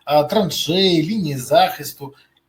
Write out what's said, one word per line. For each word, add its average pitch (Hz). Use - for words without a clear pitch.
а, 147
траншеї, 175
лінії 165
захисту. 143